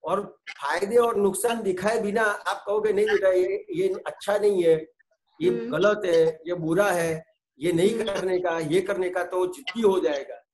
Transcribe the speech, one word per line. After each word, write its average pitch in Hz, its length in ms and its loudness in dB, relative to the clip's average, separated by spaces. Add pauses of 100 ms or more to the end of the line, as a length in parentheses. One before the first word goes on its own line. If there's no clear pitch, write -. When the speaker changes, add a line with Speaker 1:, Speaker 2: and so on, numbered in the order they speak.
Speaker 1:
और 190 460 -6
फायदे 180 460 -4
और 233 200 4
नुकसान 208 460 0
दिखाए 196 400 -2
बिना 208 220 -2
आप 202 440 -4
कहोगे 208 260 0
"नहीं 202 120 2
बेटा, 196 240 2
ये, 185 400 0
ये 185 240 -2 (140)
अच्छा 202 300 -4
नहीं 196 260 2
है, 160 240 4 (540)
ये - 80 4
Speaker 2:
हम्म। 233 220 -2
Speaker 1:
गलत 202 340 2
है, 165 420 2
ये 175 60 -4
बुरा 170 380 0
है, 165 340 -2 (340)
ये 165 140 -2
नहीं 190 220 2
Speaker 2:
हम्म। 226 100 -4
Speaker 1:
करने 185 340 -2
का, 170 200 -2
ये 160 220 0
करने 185 280 -4
का", 180 140 -4
तो 185 300 -4
जिद्दी - 280 -10
हो 190 180 4
जाएगा 139 360 -4 (180)